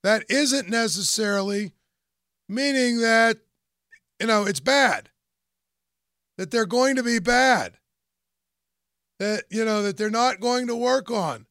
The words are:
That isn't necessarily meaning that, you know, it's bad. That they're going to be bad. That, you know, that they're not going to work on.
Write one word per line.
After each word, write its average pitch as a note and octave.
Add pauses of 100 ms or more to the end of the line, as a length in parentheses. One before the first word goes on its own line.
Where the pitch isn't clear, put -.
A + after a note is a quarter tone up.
That G#3
isn't C4+
necessarily G3+ (760)
meaning B3+
that, A3+ (800)
you -
know, G#3+
it's F#3+
bad. A#3+ (1300)
That F#3
they're A3+
going B3+
to B3+
be A#3
bad. A#3+ (1400)
That, G#3
you A3
know, G#3+
that G3+
they're G#3+
not A#3
going B3
to A#3+
work B3
on. D#3+